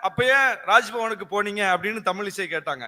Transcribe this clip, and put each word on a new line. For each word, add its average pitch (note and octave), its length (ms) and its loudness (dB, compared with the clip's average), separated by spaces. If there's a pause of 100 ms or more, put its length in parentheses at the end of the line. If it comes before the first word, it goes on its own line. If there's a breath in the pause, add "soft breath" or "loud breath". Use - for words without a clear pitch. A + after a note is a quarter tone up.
அப்ப F#3+ 180 0 (120)
ஏன் C4+ 140 4 (200)
ராஜ்பவனுக்கு A3 640 2
போனீங்க G#3 280 0 (120)
அப்படின்னு G3+ 340 -4
தமிழிசை G3 460 -4
கேட்டாங்க. D3 340 -6